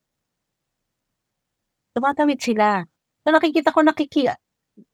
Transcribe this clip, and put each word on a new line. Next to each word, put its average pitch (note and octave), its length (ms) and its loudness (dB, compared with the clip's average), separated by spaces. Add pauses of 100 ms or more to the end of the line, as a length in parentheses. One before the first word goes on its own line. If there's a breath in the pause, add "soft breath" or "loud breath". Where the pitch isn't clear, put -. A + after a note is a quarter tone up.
(2000)
Tumatawid C#4 440 -2
sila. G#3+ 440 -2 (420)
So, D4+ 80 0
nakikita D#4+ 400 2
ko, D#4+ 100 2
nakiki-, D4+ 480 0 (640)